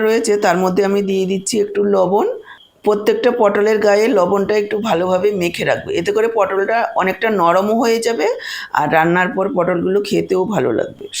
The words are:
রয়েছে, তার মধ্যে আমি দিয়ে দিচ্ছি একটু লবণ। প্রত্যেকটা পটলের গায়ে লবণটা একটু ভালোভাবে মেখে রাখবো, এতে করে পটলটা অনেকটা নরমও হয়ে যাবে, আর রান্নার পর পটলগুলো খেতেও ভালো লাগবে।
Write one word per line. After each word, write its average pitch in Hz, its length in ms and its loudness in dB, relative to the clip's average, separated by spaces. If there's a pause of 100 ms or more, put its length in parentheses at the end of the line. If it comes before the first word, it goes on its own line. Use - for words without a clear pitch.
রয়েছে, 226 260 0 (120)
তার 175 180 4
মধ্যে 185 260 2
আমি 202 120 0 (100)
দিয়ে 190 200 0
দিচ্ছি 190 240 -4 (100)
একটু 202 160 -4 (140)
লবণ। 190 320 2 (580)
প্রত্যেকটা 208 460 2 (100)
পটলের 208 460 2
গায়ে 208 200 4 (120)
লবণটা 196 440 0
একটু 208 140 -4 (120)
ভালোভাবে 185 400 0 (120)
মেখে 175 300 -2
রাখবো, 117 180 -2 (100)
এতে 175 180 -2
করে 220 200 2
পটলটা 196 420 0 (220)
অনেকটা 185 280 -2 (120)
নরমও 185 420 2
হয়ে 233 240 2
যাবে, 233 200 0 (520)
আর 147 160 0
রান্নার 170 420 2
পর 190 100 0 (100)
পটলগুলো 180 420 0 (100)
খেতেও 185 340 0 (120)
ভালো 127 240 0
লাগবে। - 260 -6 (160)